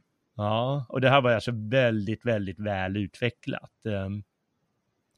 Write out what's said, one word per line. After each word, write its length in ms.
Ja, 520
och 120
det 100
här 100
var 120
alltså 220
väldigt, 720
väldigt 340
väl 360
utvecklat. 760
Ehm, 340